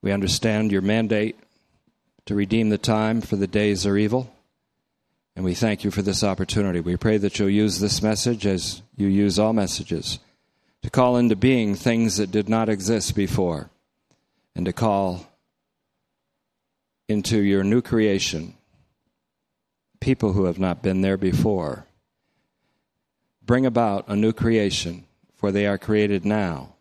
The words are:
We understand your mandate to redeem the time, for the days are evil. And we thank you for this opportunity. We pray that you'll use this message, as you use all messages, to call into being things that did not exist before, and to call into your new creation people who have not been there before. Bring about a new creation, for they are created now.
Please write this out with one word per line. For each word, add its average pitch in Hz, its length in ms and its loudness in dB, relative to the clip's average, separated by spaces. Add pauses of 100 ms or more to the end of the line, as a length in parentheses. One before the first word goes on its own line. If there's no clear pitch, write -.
We 101 100 -2
understand 107 580 0
your 98 120 0
mandate 107 520 0 (920)
to - 80 -4
redeem 107 340 2
the 104 80 2
time, 110 460 0
for - 140 -4
the 98 100 0
days 101 400 0
are 101 100 2
evil. 113 340 0 (1040)
And 92 80 -8
we 92 120 0
thank 107 280 -2
you 101 80 0
for 101 120 -2
this 95 200 -2
opportunity. 95 580 -2
We 87 180 -4
pray 110 180 2
that 101 220 -2
you'll 101 100 2
use 101 320 2
this 101 220 -2
message, 110 420 -2
as 95 380 -4 (140)
you 101 100 0
use 98 320 2
all 110 160 2
messages, 87 640 -4 (640)
to 117 80 -8
call 123 260 4
into 120 180 4
being 110 400 2
things 113 440 0
that 101 120 -2
did 104 200 0
not 113 180 2
exist 104 460 0
before, 90 560 -2 (840)
and 87 120 -4
to 92 80 -4
call 98 520 0 (1800)
into 107 320 0
your 98 240 2
new 110 160 2
creation 98 720 0 (1500)
people 110 340 0
who 98 100 2
have 87 140 -2
not 92 240 -2
been 95 180 0
there 95 160 2
before. 92 680 -2 (1600)
Bring 127 220 2
about 113 420 0
a 104 100 -2
new 110 180 2
creation, 101 720 0 (280)
for 101 160 -2
they 101 160 2
are 101 120 0
created 104 480 0
now. 92 420 -2 (120)